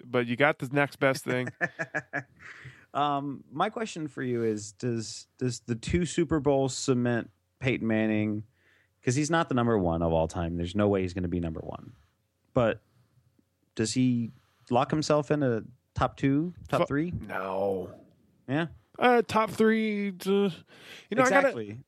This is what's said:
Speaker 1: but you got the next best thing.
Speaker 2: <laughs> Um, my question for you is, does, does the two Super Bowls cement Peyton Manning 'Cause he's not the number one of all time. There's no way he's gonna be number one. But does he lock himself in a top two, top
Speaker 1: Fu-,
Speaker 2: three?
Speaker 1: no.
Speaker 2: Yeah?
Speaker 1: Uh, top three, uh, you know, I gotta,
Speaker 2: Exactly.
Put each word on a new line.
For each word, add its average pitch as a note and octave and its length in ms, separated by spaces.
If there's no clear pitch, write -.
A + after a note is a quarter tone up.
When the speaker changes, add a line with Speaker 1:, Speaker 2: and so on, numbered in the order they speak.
Speaker 1:
but B2 220
you A#2+ 100
got D3 220
the C3 160
next C#3+ 220
best - 280
thing. B2+ 300
Speaker 2:
<laughs> - 60
Um, C#3+ 580
my E3+ 180
question G#3+ 380
for C#3 160
you A#2+ 220
is, G#2 260
does, A#2 560
does B2+ 280
the A#2 100
two F3 300
Super D#3+ 340
Bowls C3+ 340
cement B2 560
Peyton A2+ 260
Manning G#2+ 580
'Cause B2+ 100
he's D3+ 140
not E3 200
the C#3+ 60
number A#2 220
one E2+ 240
of E2+ 100
all E2 160
time. E2+ 300
There's E2+ 180
no G#2 140
way G2 140
he's F2+ 100
gonna F2+ 160
be F2 100
number E2 220
one. - 320
But A#2 280
does A2 180
he A#2+ 380
lock B2+ 200
himself D3+ 420
in D3 120
a A#2 200
top - 240
two, D3 360
top C3+ 140
Speaker 1:
Fu-, E3+ 60
Speaker 2:
three? D3+ 260
Speaker 1:
no. F#2+ 640
Speaker 2:
Yeah? D3+ 180
Speaker 1:
Uh, A#3+ 240
top G#3+ 300
three, A3 580
uh, F#3+ 60
you G3+ 200
know, A#3+ 120
I B3+ 60
gotta, - 80
Speaker 2:
Exactly. A2 380